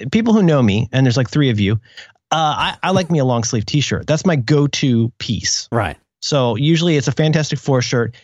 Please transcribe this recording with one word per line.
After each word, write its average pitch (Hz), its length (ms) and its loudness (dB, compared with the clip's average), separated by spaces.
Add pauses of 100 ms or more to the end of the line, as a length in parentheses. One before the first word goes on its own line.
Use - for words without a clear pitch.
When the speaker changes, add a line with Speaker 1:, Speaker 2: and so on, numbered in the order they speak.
(120)
Speaker 1:
people 226 220 2
who 214 100 4
know 151 180 4
me, 110 320 0
and 131 120 2
there's, 120 120 2
like, 123 120 0
three 143 200 2
of 107 100 0
you, 101 140 2 (580)
uh, 156 40 0 (400)
I, - 60 -16
I 170 100 0
like 185 200 0
me 160 80 2
a 135 60 0
long 120 180 0
sleeve 110 220 -4
t-shirt. 131 420 -2
That's 160 180 -2
my 170 120 2
go-to 131 800 0
piece. - 520 -6
Speaker 2:
Right. 101 280 -2 (240)
Speaker 1:
So 127 340 0
usually 160 400 0
it's 135 140 -2
a - 20 2
Fantastic 151 480 0
Four 131 220 0
shirt 117 420 -2